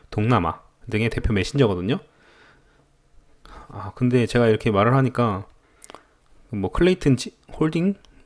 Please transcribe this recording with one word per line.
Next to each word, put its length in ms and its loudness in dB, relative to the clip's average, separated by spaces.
동남아 500 0
등의 200 -2
대표 240 2
메신저거든요. 640 0
아, 260 -14
근데 300 0
제가 240 2
이렇게 220 0
말을 220 2
하니까 540 0
뭐 200 -4
클레이튼 460 2
지-, 200 -8
홀딩, 380 -2